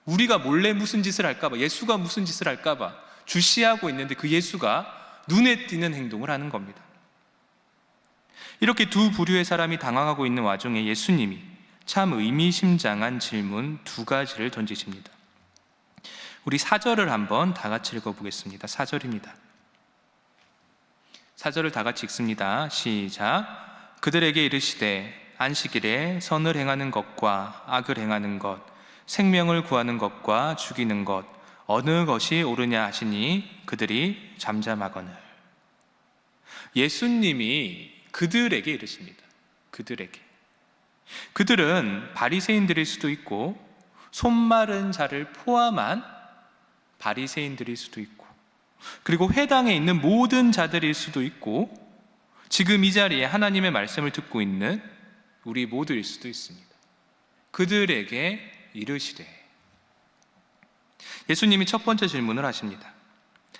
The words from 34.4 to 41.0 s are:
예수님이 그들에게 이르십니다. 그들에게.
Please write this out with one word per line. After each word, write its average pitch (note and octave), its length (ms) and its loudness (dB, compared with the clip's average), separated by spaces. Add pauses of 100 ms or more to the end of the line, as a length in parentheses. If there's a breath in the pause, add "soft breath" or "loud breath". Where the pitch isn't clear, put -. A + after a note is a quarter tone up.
예수님이 C#3 1160 0 (200)
그들에게 F3 580 0
이르십니다. G2+ 520 -10 (480)
그들에게. G#2+ 500 -12 (1120 loud breath)